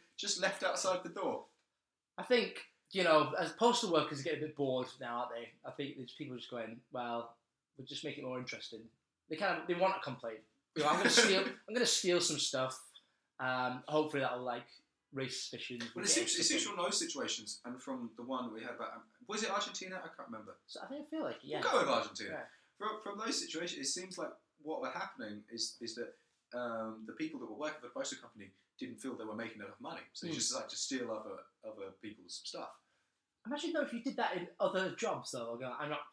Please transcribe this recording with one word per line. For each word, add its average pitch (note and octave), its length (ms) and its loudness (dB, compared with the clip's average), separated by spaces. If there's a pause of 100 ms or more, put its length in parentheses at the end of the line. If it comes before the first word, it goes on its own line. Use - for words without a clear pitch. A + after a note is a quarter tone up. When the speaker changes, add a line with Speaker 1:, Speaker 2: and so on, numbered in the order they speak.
(160)
Speaker 1:
just G3 240 -2
left F#3+ 220 2
outside F#3 400 2
the F3 80 -6
door. F3 360 -2 (720)
Speaker 2:
I - 40 -4
think, A3+ 360 4 (320)
you F#3+ 120 4
know, D3+ 360 8
as D#3+ 140 2
postal A3+ 380 6
workers D3 300 6
get D3+ 160 0
a C#3 40 -2
bit D3+ 140 -4
bored B2+ 300 2 (140)
now, A#2+ 220 -2
aren't B2 100 -4
they? A#2 220 -8 (120)
I C3 60 -10
think C#3 260 -6
there's B2 140 -10
people C3 260 -8
just - 140 -12
going, A#2 300 -6 (100)
"Well, A#2+ 440 -4 (420)
we'll C#3 100 -14
just C#3+ 160 -8
make D3 160 -4
it C#3 40 -8
more B2+ 140 -4
interesting." A#2 440 -8 (460)
They D#3+ 100 -4
kind F3+ 220 2
of, D#3+ 80 -8
they F3+ 60 4
want F#3+ 220 4
to - 60 -4
complain. A#2 360 -6 (380)
You D3+ 80 2
know, D3 60 6
"I'm E3 80 6
gonna G#3+ 120 6
steal, G3 360 8 (100)
Speaker 1:
<laughs> - 120 -20
Speaker 2:
I'm G#2+ 60 -8
gonna A#2+ 140 4
steal F3 340 6
some D#3 160 2
stuff. C3 420 0 (600)
Um, B2+ 480 0
hopefully D3+ 340 4
that'll, B2 220 0
like, B2 240 -2 (460)
raise C3 220 -2
suspicions." - 480 -6
Speaker 1:
Well, A#2 120 -6
Speaker 2:
We'll - 100 -4
Speaker 1:
it - 40 2
Speaker 2:
get - 40 8
Speaker 1:
seems, - 220 4
it - 80 2
seems - 200 4
Speaker 2:
something. G3 140 -4
Speaker 1:
from F3 80 2
those - 140 2
situations, A#2+ 680 -4
and B2 160 -8
from B2 360 -6
the A#2+ 60 -8
one B2 300 -4
we A2+ 80 -8
had A#2+ 140 -6
about, A#2 180 -6
um, - 80 -12 (260)
was G#3+ 140 -2
it G3+ 80 0
Argentina? F#3+ 460 -2
I F3 200 -8
can't - 140 -12
remember. - 260 -12 (120)
Speaker 2:
So - 160 -12
I - 20 -10
think, C#4+ 220 -8
I - 20 -14
feel D#4 140 -2
like, B2+ 180 -2
yeah. C#3+ 220 -2
Speaker 1:
We'll - 80 4
go B3+ 80 8
with C#3 100 4
Argentina. A2 440 0
Speaker 2:
Yeah. - 120 -6 (320)
Speaker 1:
From, G#3+ 240 -4
from G3+ 160 -8
those A#3 240 -2
situations, E3 400 -4
it C3 80 -2
seems F#3 300 -4
like - 100 -4 (320)
what D3 200 -4
were C3 100 -4
happening B2 500 -8 (100)
is, - 300 -4
is A2+ 140 -8
that, - 180 -8 (400)
um, A2+ 520 -6
the - 80 -10
people D#3 280 -4
that A2+ 80 -10
were G#2+ 80 -10
working D3+ 240 -4
for B2 60 -12
the - 60 -16
postal C3+ 260 -4
company G#2 300 -16 (300)
didn't B2 220 -8
feel B2+ 160 -4
they A2+ 80 -6
were G#2+ 100 -4
making A2 260 -6
enough - 200 -12
money, D#3+ 180 -8 (140)
so - 120 -8
they E3 60 -2
Speaker 2:
Hmm. C#3+ 60 0
Speaker 1:
just A#2+ 120 2
decided B2 200 -4
to - 80 -8
steal B2 340 -2
other, G#2+ 280 -6 (260)
other G2+ 260 -8 (100)
people's F#2 440 -12
stuff. - 240 -8 (760)
Speaker 2:
Imagine D4 280 -2
though D4+ 80 2
if - 100 0
you A#3 100 -4
did - 140 -2
that G3 220 2
in F3 100 -4 (120)
other F#3+ 320 4
jobs D#3+ 400 -2
though. A#2 180 -4
I'll A#2 80 -4
go, B2+ 200 -6
"I'm D3 120 -4
not, D3+ 100 -2 (140)